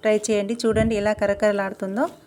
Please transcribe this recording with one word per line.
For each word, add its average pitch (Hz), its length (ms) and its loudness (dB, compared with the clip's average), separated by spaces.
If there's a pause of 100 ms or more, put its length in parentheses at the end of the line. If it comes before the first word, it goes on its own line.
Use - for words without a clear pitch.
ట్రై 214 120 4 (120)
చేయండి. 208 360 0
చూడండి 220 380 2
ఎలా 208 200 0
కరకరలాడుతుందో. 202 840 0 (220)